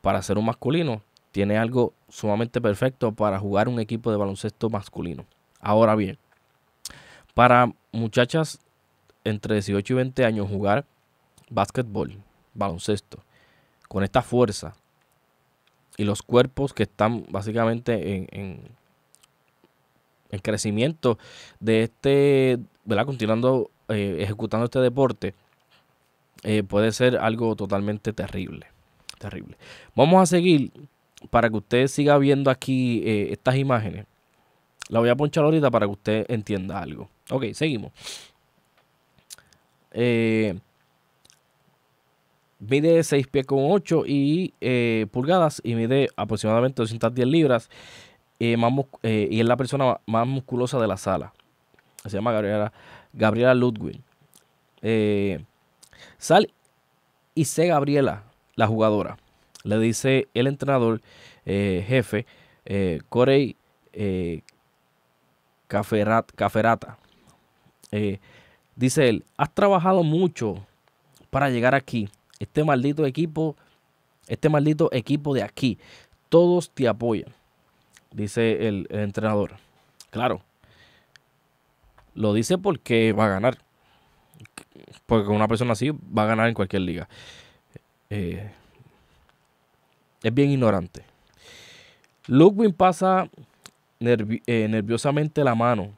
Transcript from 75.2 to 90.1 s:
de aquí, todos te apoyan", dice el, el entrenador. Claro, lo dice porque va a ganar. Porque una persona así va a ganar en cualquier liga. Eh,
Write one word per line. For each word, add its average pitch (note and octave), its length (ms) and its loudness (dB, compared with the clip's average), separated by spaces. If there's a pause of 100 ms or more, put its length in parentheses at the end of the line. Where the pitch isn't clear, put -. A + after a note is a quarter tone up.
de A#2 80 0
aquí, G#2 360 -4 (500)
todos F3 420 4
te C3 160 -2
apoyan", A2+ 460 -2 (800)
dice A2 560 -2
el, G2 220 -4
el G#2 100 -6
entrenador. G#2 540 -2 (560)
Claro, A2 320 -4 (1700)
lo G#2 200 0
dice A#2 240 0
porque B2 540 2
va G#2+ 140 2
a G#2 40 2
ganar. G#2+ 280 0 (1500)
Porque G#2+ 220 2
una G#2+ 200 2
persona A#2 240 0
así B2 180 -2
va G#2+ 340 -2
a - 20 0
ganar A2+ 220 2
en A#2 60 -2
cualquier G2 280 -4
liga. F2 260 -6 (1000)
Eh, G2 420 -8 (1700)